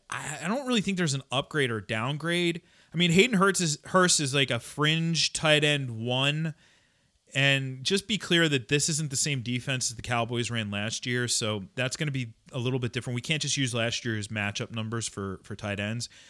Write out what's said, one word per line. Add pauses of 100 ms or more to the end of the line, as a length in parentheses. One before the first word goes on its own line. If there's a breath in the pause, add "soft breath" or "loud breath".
(100)
I,
I
don't
really
think
there's
an (100)
upgrade
or
downgrade. (320 soft breath)
I
mean,
Hayden
Hurst
is,
Hurst
is
like
a
fringe
tight
end
one. (800 soft breath)
And
just
be
clear
that
this
isn't
the
same
defense
as
the
Cowboys
ran
last
year,
so (120)
that's
gonna
be (200)
a
little
bit
different.
We
can't
just
use
last
year's
matchup
numbers
for,
for
tight
ends. (220 loud breath)